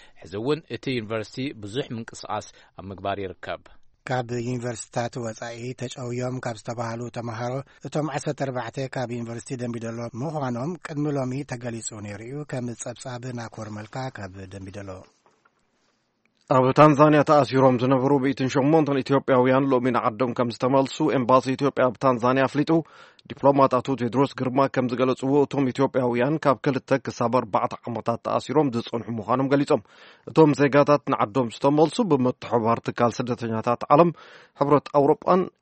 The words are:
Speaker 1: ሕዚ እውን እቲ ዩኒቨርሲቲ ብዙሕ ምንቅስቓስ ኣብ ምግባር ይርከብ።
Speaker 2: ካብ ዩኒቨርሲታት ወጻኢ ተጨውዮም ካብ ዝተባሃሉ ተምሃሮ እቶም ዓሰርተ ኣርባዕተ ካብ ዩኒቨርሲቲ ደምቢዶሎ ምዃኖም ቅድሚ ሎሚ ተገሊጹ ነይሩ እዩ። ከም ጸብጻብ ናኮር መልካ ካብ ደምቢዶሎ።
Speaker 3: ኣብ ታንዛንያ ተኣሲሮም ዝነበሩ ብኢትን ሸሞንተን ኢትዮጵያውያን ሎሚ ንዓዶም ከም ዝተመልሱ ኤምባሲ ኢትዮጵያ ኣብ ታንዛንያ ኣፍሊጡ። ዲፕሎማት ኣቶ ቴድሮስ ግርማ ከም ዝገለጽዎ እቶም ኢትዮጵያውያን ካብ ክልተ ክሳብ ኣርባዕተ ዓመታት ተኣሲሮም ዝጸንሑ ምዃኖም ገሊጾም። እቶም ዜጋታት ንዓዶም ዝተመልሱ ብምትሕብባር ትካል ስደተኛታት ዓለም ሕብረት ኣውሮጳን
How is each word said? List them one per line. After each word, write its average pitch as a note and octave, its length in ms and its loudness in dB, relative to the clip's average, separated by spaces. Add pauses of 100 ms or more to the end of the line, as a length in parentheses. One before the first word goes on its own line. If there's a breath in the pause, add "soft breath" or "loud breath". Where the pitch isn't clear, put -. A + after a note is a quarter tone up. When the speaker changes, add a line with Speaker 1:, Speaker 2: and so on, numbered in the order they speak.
(180 soft breath)
Speaker 1:
ሕዚ E2 180 -18
እውን C#3+ 320 -2
እቲ - 260 -10
ዩኒቨርሲቲ A2+ 540 -6 (100)
ብዙሕ G#2 320 -8
ምንቅስቓስ A2 580 -10 (220 soft breath)
ኣብ F#2 180 -16
ምግባር G2 320 -6
ይርከብ። F#2 440 -10 (420)
Speaker 2:
ካብ B2+ 300 -4
ዩኒቨርሲታት A#2+ 840 -6
ወጻኢ A#2 420 -10 (160)
ተጨውዮም B2 640 -8
ካብ A#2 180 -8
ዝተባሃሉ A#2 440 -8 (100)
ተምሃሮ A#2+ 420 -8 (280 soft breath)
እቶም D3+ 280 -4
ዓሰርተ D3 320 -6
ኣርባዕተ B2+ 480 -6
ካብ B2 220 -6
ዩኒቨርሲቲ A#2 460 -8
ደምቢዶሎ A#2 420 -6 (180)
ምዃኖም C#3 640 -6
ቅድሚ D3 320 -4
ሎሚ C3 340 -4
ተገሊጹ A#2 540 -10
ነይሩ G#2 220 -12
እዩ። C#3 220 -12
ከም B2 220 -8 (100)
ጸብጻብ B2 560 -12
ናኮር A2+ 380 -12
መልካ G#2+ 400 -10
ካብ G2 240 -14 (120)
ደምቢዶሎ። G2 420 -14 (1600)
Speaker 3:
ኣብ C3 240 6
ታንዛንያ D3+ 480 8
ተኣሲሮም C3+ 560 4
ዝነበሩ C3 400 2
ብኢትን C3 320 -2
ሸሞንተን C#3+ 480 2
ኢትዮጵያውያን C3 680 2
ሎሚ B2+ 200 2
ንዓዶም A#2+ 460 0
ከም B2 160 0
ዝተመልሱ C3 480 0 (120)
ኤምባሲ B2+ 400 4
ኢትዮጵያ C3 340 0
ኣብ B2 140 0
ታንዛንያ B2+ 460 2
ኣፍሊጡ። C#3+ 280 0 (540 soft breath)
ዲፕሎማት C3+ 480 4
ኣቶ B2+ 220 0
ቴድሮስ B2 400 0
ግርማ B2+ 320 -2
ከም B2+ 200 0
ዝገለጽዎ B2+ 500 0
እቶም C3+ 320 2
ኢትዮጵያውያን B2+ 720 0
ካብ C3+ 200 2
ክልተ C3 400 0
ክሳብ A#2+ 360 -2
ኣርባዕተ A2+ 440 -2
ዓመታት A#2 420 -6
ተኣሲሮም B2 500 0
ዝጸንሑ A2+ 420 -6
ምዃኖም A#2+ 360 -2
ገሊጾም። C#3 360 2 (420 soft breath)
እቶም D3+ 280 6
ዜጋታት C#3+ 520 4
ንዓዶም A2+ 440 0
ዝተመልሱ D3+ 460 2 (100)
ብምትሕብባር A#2+ 760 2
ትካል A#2+ 300 0
ስደተኛታት A#2 760 -4
ዓለም E3 240 6 (460 loud breath)
ሕብረት C#3+ 340 2
ኣውሮጳን C#3 520 4 (180)